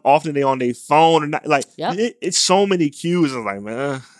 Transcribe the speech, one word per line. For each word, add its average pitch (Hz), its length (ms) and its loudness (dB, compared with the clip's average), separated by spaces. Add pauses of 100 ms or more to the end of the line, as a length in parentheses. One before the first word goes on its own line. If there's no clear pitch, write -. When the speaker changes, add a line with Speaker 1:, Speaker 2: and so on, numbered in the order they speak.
Speaker 1:
often 147 300 2
they 139 80 0
on 135 160 0
their 123 160 -2
phone 160 480 2
or 147 40 -6
not. 151 200 -6
Like, 143 180 2 (120)
Speaker 2:
Yep. 175 200 -6
Speaker 1:
it, 220 240 -4
it's 185 160 -4
so 196 300 2
many 175 240 0
cues. 165 420 -2
It's 120 120 -8
like, 101 180 -6
"Man, 131 360 -6 (200)